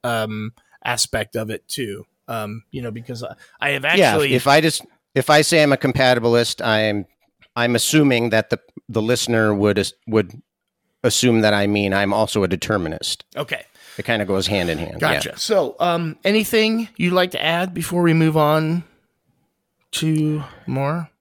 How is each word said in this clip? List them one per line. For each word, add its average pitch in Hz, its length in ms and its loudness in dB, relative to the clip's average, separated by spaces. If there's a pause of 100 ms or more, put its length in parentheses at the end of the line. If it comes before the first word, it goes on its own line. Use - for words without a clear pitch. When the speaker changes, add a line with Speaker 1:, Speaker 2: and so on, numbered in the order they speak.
Speaker 1:
um, 110 500 -6 (300)
aspect 117 520 -6
of 110 140 -6
it - 180 -10
too. 107 380 -10 (220)
Um, 110 440 -10
you 135 100 -10
know, 117 100 -10
because 117 320 -12
I, - 120 -14 (240)
I 143 120 -2
have 139 120 -4
Speaker 2:
Yeah, 156 300 2
Speaker 1:
actually 143 220 0
Speaker 2:
if 123 120 0
I 147 140 6
just, 156 220 0 (320)
if 135 140 0
I 151 120 6
say 156 220 4
I'm 143 100 4
a 131 40 2
compatibilist, 120 840 2
I'm, 107 420 0 (500)
I'm 120 200 2
assuming 123 540 2
that 110 220 0
the, - 80 -2 (280)
the 110 140 -2
listener 113 520 2
would 101 260 2
as-, 95 140 -2 (140)
would 107 340 -2 (640)
assume 117 380 2
that 104 120 4
I 101 140 0
mean 101 260 0
I'm 101 200 0
also 107 300 0
a 92 40 0
determinist. 87 800 -4 (100)
Speaker 1:
Okay. - 280 -8 (340)
Speaker 2:
It - 80 -8
kinda 107 200 -2
goes 95 220 0
hand 95 220 0
in 78 80 -2
hand. 80 240 -8
Yeah. 151 140 0
Speaker 1:
Gotcha. - 220 -6
So, 190 420 -2
um, 170 440 -2
anything 220 720 0
you'd 175 180 0
like 185 180 2
to - 120 -8
add 175 300 -2
before 175 300 -2
we 165 100 4
move 160 240 2
on 156 460 0 (1080)
to 151 500 -2 (240)
more? 143 420 -4 (120)